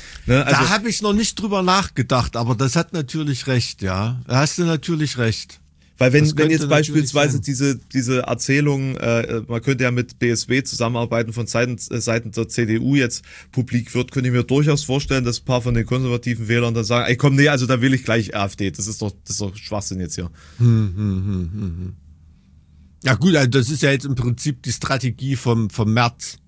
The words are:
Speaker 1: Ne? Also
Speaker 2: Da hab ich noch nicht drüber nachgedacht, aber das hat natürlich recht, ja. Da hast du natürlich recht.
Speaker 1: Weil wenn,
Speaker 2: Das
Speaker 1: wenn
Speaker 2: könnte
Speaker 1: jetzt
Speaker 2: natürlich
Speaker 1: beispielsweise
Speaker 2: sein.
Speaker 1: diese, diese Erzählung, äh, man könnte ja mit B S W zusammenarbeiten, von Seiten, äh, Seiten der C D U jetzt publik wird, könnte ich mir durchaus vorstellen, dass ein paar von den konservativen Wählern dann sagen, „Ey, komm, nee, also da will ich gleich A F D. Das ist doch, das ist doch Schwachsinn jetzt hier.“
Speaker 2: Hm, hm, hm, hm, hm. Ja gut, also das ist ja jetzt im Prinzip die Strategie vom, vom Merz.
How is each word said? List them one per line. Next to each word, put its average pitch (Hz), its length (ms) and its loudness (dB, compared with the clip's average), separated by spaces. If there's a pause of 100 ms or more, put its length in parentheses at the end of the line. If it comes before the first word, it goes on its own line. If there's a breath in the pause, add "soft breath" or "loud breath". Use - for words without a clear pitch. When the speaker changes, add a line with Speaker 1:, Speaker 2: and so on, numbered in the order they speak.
(280 loud breath)
Speaker 1:
Ne? 131 180 4
Also 143 160 4
Speaker 2:
Da 160 80 2
hab 208 160 0
ich 220 160 -2
noch 208 100 2
nicht 214 240 0
drüber 196 260 -2
nachgedacht, 180 760 0
aber 117 180 0
das 131 220 0
hat 165 160 0
natürlich 151 540 -4
recht, 127 340 -2
ja. 104 460 -2
Da 120 100 0
hast 151 220 2
du 180 40 0
natürlich 160 540 -2
recht. 113 400 -2 (400 soft breath)
Speaker 1:
Weil 127 160 4
wenn, 151 100 6
Speaker 2:
Das 151 80 4
Speaker 1:
wenn 151 60 -4
Speaker 2:
könnte 156 160 4
Speaker 1:
jetzt 156 80 2
Speaker 2:
natürlich 151 260 4
Speaker 1:
beispielsweise 147 460 2
Speaker 2:
sein. 110 100 -2
Speaker 1:
diese, 139 320 0 (180)
diese 127 300 0
Erzählung, 135 720 0
äh, 117 520 -2
man 117 140 -4
könnte 131 220 0
ja 123 80 2
mit 123 260 -2
B 120 140 2
S - 180 -2
W 131 140 2
zusammenarbeiten, 117 680 -2
von 110 140 -6
Seiten, 123 320 -2 (140)
äh, 117 100 -4
Seiten 113 300 -2
der 113 180 -4
C 120 160 -2
D 113 140 2
U 131 160 2
jetzt 127 280 0 (280 loud breath)
publik 120 420 -2
wird, 123 180 -2
könnte 127 180 -2
ich 120 40 0
mir 123 80 4
durchaus 143 420 2
vorstellen, 135 420 0
dass 120 160 -2
ein - 40 -20
paar 123 160 0
von 120 140 0
den 113 100 2
konservativen 120 640 -2
Wählern 117 260 2
dann 113 120 0
sagen, 120 220 0
„Ey, 120 100 2
komm, 139 180 4
nee, 143 140 6
also 127 180 0
da 123 140 2
will 131 120 4
ich 127 100 0
gleich 113 320 0
A 101 100 -2
F 95 100 -6
D. 98 160 -2
Das 98 160 -6
ist 110 160 -8
doch, 104 80 -4 (140)
das - 100 -8
ist - 60 -6
doch 98 140 -6
Schwachsinn 101 440 -6
jetzt 85 160 -6
hier.“ 87 160 -8 (260 loud breath)
Speaker 2:
Hm, 120 100 4
hm, 110 280 2
hm, 95 580 -2
hm, 104 80 -8
hm. 90 320 -8 (1080)
Ja 127 100 4
gut, 160 220 4
also 135 140 4
das 123 200 2
ist 151 140 -2
ja 143 80 4
jetzt 139 140 0
im 139 100 -2
Prinzip 123 480 -2
die 123 80 -6
Strategie 131 640 -2
vom, 117 340 0
vom 110 240 0
Merz. - 440 0 (100)